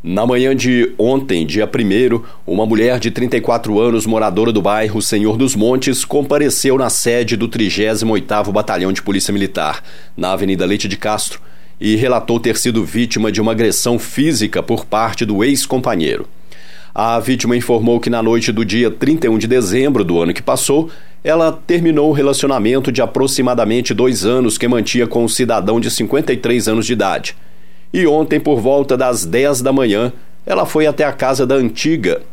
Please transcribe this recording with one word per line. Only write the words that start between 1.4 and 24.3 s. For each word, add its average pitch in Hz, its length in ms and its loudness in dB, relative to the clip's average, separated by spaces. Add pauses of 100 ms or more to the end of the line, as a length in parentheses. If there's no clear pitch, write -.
dia 92 200 0
primeiro, 113 580 0 (220)
uma 98 220 0
mulher 117 320 2
de 117 100 -2
trinta 120 260 -2
e 117 60 0
quatro 113 380 0
anos, 113 260 2
moradora 110 480 2
do 104 80 2
bairro 104 400 0
Senhor 107 340 0
dos 135 200 0
Montes, 127 500 0
compareceu 143 720 0
na 127 120 0
sede 120 460 0
do 110 120 -2
trigésimo 110 680 0
oitavo 104 380 0
Batalhão 98 420 0
de - 80 -4
Polícia - 320 -2
Militar, 95 500 -2 (320)
na 90 160 -2
Avenida 95 340 0
Leite 104 220 -2
de 92 80 -4
Castro, - 460 -4 (400)
e 107 140 2
relatou 117 440 0
ter 113 180 0
sido 113 280 0
vítima 110 460 -2
de 98 100 -2
uma 113 100 2
agressão 113 460 0
física 135 640 0
por 113 240 -2
parte 110 400 -2
do 104 180 0
ex-companheiro. 127 840 0 (680)
A 117 260 0
vítima 120 380 0
informou 117 420 2
que 117 100 -2
na 117 120 0
noite 113 300 2
do 107 120 0
dia 110 280 0
trinta 147 340 0
e 117 40 4
um 110 80 2
de 113 100 0
dezembro 120 580 2
do 85 160 2
ano 85 120 0
que - 100 -6
passou, 143 480 0 (320)
ela 160 280 2
terminou 160 600 2
o - 20 2
relacionamento 135 800 2
de 123 100 0
aproximadamente 123 920 0
dois 120 280 2
anos 120 360 2